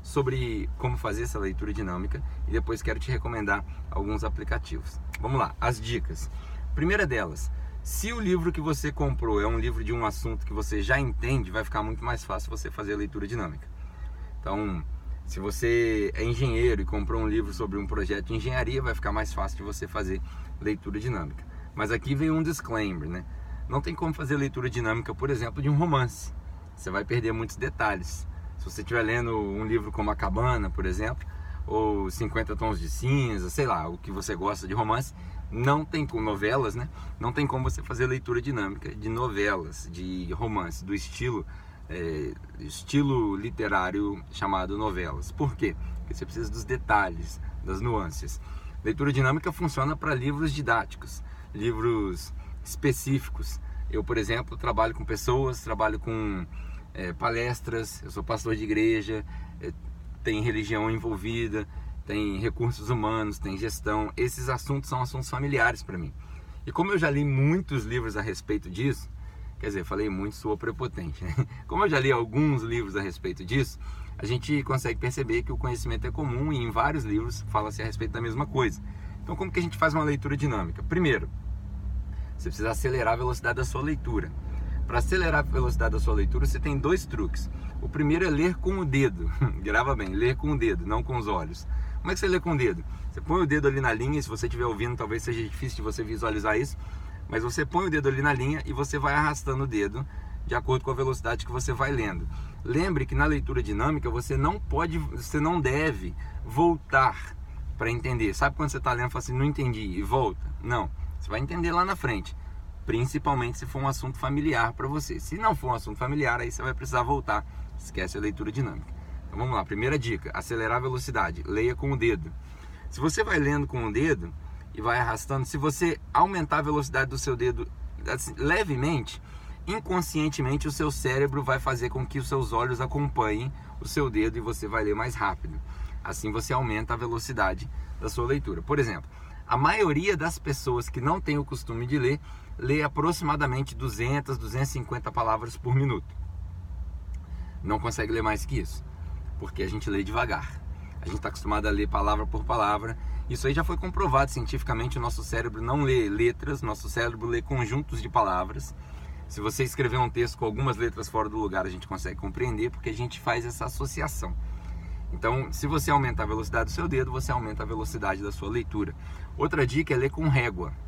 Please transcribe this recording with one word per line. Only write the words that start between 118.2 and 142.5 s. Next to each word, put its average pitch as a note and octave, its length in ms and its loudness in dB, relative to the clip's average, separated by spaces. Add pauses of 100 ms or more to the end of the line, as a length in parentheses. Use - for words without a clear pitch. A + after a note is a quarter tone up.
leitura G#2 320 -2
dinâmica. A2+ 420 -2 (320)
Então - 140 -6
vamos B2 160 2
lá, G2+ 80 2
primeira A#2+ 340 0
dica, A#2 360 -2
acelerar A2+ 420 0
a B2 60 4
velocidade, B2 640 0
leia A2+ 280 2
com C#3 200 0
o - 20 2
dedo. G#2+ 340 2 (600)
Se - 100 -8
você D#3 240 2
vai F#3+ 160 2
lendo C#3+ 260 4
com B2 220 -2
o G#2+ 60 -2
dedo G#2+ 400 2 (400)
e - 80 -8
vai A#2 180 2
arrastando, B2 460 0
se C#3+ 100 -8
você D3+ 420 2 (160)
aumentar E3 440 4
a D3 60 2
velocidade C#3 460 2
do C3+ 80 -4
seu C3 200 0
dedo, A#2+ 280 2 (400)
assim, B2+ 320 -2
levemente, D3 840 2 (440)
inconscientemente D#3 1040 0
o D3+ 40 0
seu D3 200 0
cérebro C3+ 500 2
vai C3 180 2
fazer B2 280 0
com C3 180 -2
que C#3 140 -4
os B2+ 80 -4
seus B2+ 240 0
olhos A#2+ 300 2
acompanhem C3 720 0 (260)
o - 80 -6
seu C#3+ 220 2
dedo A2 280 2
e A#2 40 -4
você A2 260 -4
vai A2 160 2
ler G#2 120 2
mais B2 200 -2
rápido. - 420 -2 (460)
Assim G#2+ 260 -4
você A2+ 220 -2
aumenta A#2 420 0
a A#2 40 -2
velocidade A2+ 720 0 (320)
da A2 80 -2
sua A#2+ 160 -2
leitura. A#2+ 360 0
Por C#3+ 180 2
exemplo, G2+ 300 0 (380)
a A#2 80 2
maioria E3+ 640 4
das D#3+ 200 0
pessoas B2+ 520 0
que - 100 -4
não D#3 220 2
tem D3 160 0
o C#3 80 0
costume A#2+ 420 -4
de C#3 100 2
ler, C3+ 220 4 (380)